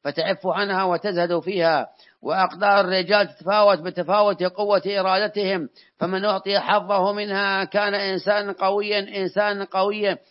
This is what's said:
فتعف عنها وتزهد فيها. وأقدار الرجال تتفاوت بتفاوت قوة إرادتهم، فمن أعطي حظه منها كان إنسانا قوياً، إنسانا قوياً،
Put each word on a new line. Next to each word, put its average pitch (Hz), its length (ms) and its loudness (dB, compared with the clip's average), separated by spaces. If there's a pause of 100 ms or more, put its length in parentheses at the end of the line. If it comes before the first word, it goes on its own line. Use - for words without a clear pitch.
فتعف 165 420 -4
عنها 190 380 -2
وتزهد 175 560 0
فيها. 165 460 0 (360)
وأقدار 190 580 2
الرجال 185 480 2
تتفاوت 202 500 2
بتفاوت 180 640 0
قوة 196 440 0
إرادتهم، 196 840 -2 (300)
فمن 190 260 -2
أعطي 202 340 0
حظه 196 540 2
منها 196 520 -2
كان 202 300 0
إنسانا 202 580 -2
قوياً، 202 680 -2
إنسانا 196 480 -2
قوياً، 202 480 0 (120)